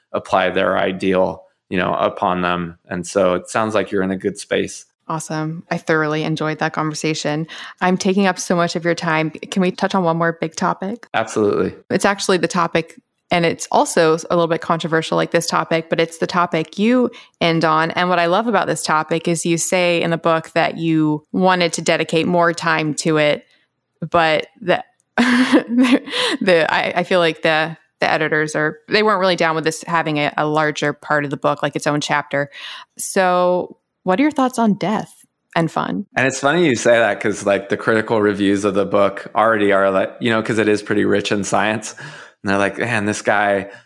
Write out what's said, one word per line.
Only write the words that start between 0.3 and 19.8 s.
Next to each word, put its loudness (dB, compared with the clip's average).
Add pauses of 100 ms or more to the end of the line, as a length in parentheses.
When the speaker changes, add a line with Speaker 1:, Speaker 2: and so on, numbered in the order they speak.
Speaker 1:
their 0
ideal, -2 (240)
you -2
know, 0
upon -2
them. -4
And -8
so 2
it -6
sounds -2
like 0
you're 0
in -2
a -2
good -6
space. -6 (240)
Speaker 2:
Awesome. -6
I -4
thoroughly 0
enjoyed -2
that -2
conversation. -4 (340)
I'm 2
taking 0
up 0
so -2
much 0
of -6
your 0
time. -2
Can -6
we 2
touch -2
on 2
one 2
more -2
big -6
topic? -4
Speaker 1:
Absolutely. 0 (160)
Speaker 2:
It's 0
actually 0
the 0
topic, -2 (300)
and 2
it's -4
also 2
a -2
little 2
bit -4
controversial, -2
like 0
this 0
topic, -2
but -2
it's -2
the -2
topic -2
you 2 (300)
end 2
on. 2
And 0
what 2
I 2
love 0
about 0
this -2
topic 0
is -2
you 2
say 0